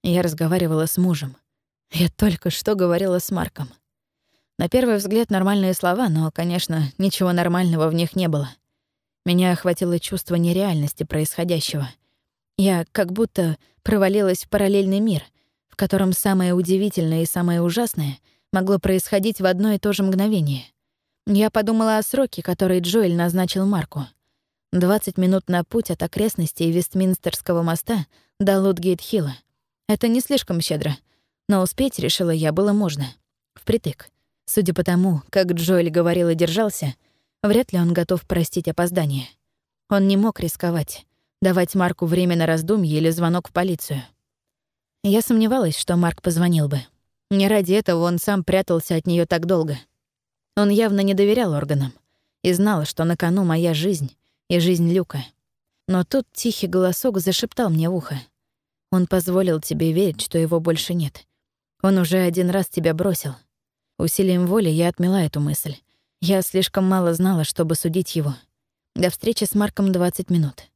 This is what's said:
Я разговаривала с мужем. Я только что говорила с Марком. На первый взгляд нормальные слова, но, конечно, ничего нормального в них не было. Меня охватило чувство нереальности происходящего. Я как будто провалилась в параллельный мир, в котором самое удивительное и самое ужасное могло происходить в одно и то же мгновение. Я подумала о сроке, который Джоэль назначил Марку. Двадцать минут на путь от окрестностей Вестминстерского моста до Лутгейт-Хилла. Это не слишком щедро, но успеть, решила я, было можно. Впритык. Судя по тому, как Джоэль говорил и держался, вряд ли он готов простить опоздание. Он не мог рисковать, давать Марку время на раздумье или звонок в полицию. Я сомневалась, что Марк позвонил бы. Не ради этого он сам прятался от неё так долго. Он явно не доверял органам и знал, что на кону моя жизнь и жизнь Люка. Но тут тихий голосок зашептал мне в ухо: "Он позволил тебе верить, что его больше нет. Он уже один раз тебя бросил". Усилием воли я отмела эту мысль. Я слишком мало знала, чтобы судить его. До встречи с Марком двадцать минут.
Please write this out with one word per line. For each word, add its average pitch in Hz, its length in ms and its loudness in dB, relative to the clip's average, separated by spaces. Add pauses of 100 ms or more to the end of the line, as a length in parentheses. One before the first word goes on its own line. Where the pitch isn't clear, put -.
Я 175 200 0
разговаривала 165 640 0
с - 120 -4
мужем. 151 380 -2 (560)
Я 165 160 0
только 180 420 0
что - 240 -2
говорила 180 460 2
с - 100 -8
Марком. 165 380 -6 (880)
На 175 120 -2
первый 247 260 2
взгляд 208 340 0
нормальные 190 440 2
слова, 196 340 0
но, 160 240 0
конечно, 170 680 -2
ничего 185 360 0
нормального 175 560 2
в 156 40 -2
них 165 220 -2
не 185 140 0
было. 143 200 -2 (760)
Меня 180 260 2
охватило 175 480 -2
чувство - 360 -6
нереальности 170 680 0
происходящего. 156 840 -4 (680)
Я 190 360 2
как 180 180 -2
будто 190 460 -2 (260)
провалилась 196 640 2
в - 40 -20
параллельный 196 520 2
мир, 202 220 0 (440)
в - 80 -20
котором 190 380 0
самое 185 400 0
удивительное 180 720 0
и - 20 0
самое 170 360 0
ужасное 170 580 -2 (340)
могло 190 260 0
происходить 196 640 0
в 185 40 -2
одно 190 280 2
и 190 60 -2
то 208 120 -2
же 196 100 -2
мгновение. 185 640 0 (640)
Я 208 220 4
подумала 220 480 0
о 214 60 0
сроке, 254 380 -2
который 185 380 0
Джоэль 175 380 0
назначил 180 480 0
Марку. 156 400 -4 (680)
Двадцать 185 460 0
минут 185 320 0
на 175 140 0
путь - 260 -4
от 165 140 -4
окрестностей 165 680 -2
Вестминстерского 180 920 -2
моста 170 420 -2 (340)
до 196 220 2
Лутгейт-Хилла. 175 680 0 (560)
Это 214 200 0
не 240 140 2
слишком 180 400 -2
щедро, 151 340 -4 (520)
но 196 160 4
успеть, 254 340 -2
решила 170 320 -2
я, 160 220 0
было 196 200 2
можно. 156 360 0 (480)
Впритык. - 560 -4 (340)
Судя 180 300 0
по 175 80 0
тому, 175 480 2
как 185 220 2
Джоэль 170 360 2
говорил 170 400 2
и 165 60 2
держался, 165 580 0 (480)
вряд 214 320 2
ли 185 60 0
он 170 140 2
готов 175 340 -2
простить 170 400 -2
опоздание. 160 600 -2 (600)
Он 196 180 2
не 196 100 4
мог 214 220 0
рисковать, 170 680 -4 (340)
давать 185 320 2
Марку 180 320 0
время 175 300 2
на 165 100 2
раздумье 160 500 0
или 160 140 2
звонок 170 400 -2
в - 20 -20
полицию. 170 520 -4 (1000)
Я 208 200 2
сомневалась, 220 560 2
что - 160 -2
Марк 170 260 0
позвонил 165 460 2
бы. 139 120 -2 (520)
Не 196 160 4
ради 196 260 2
этого 180 300 2
он 175 160 0
сам 196 240 -2
прятался 175 540 0
от 160 100 -2
неё 170 180 2
так 170 220 -2
долго. 160 320 0 (760)
Он 208 140 2
явно 202 300 2
не 196 160 2
доверял 202 380 2
органам 143 380 -2 (520)
и 180 100 2
знал, 185 320 2
что - 180 -4
на 165 140 0
кону 180 260 0
моя 165 300 2
жизнь 151 380 -2 (380)
и 175 100 2
жизнь 170 320 2
Люка. 170 320 -2 (640)
Но 180 160 0
тут 269 300 -2
тихий - 340 -4
голосок 185 520 0
зашептал 190 500 -2
мне 160 200 0
в 185 60 -2
ухо: 143 240 -6 (720)
"Он 180 160 2
позволил 180 540 0
тебе 160 320 -2
верить, 175 280 0
что - 160 -4
его 165 220 0
больше 165 340 -2
нет. 160 320 -4 (560)
Он 190 160 4
уже 175 200 0
один 180 320 0
раз 185 180 0
тебя 165 260 -2
бросил". 160 420 -2 (600)
Усилием 180 500 0
воли 190 220 2
я 170 200 2
отмела 180 320 0
эту 151 180 -2
мысль. 147 360 -4 (460)
Я 190 200 2
слишком 185 440 0
мало 185 280 2
знала, 175 300 2
чтобы 160 320 -2
судить 160 400 -4
его. 143 200 -2 (600)
До 180 140 2
встречи - 340 -2
с 196 120 -4
Марком 202 360 0
двадцать 180 380 -2
минут. 160 340 0 (120)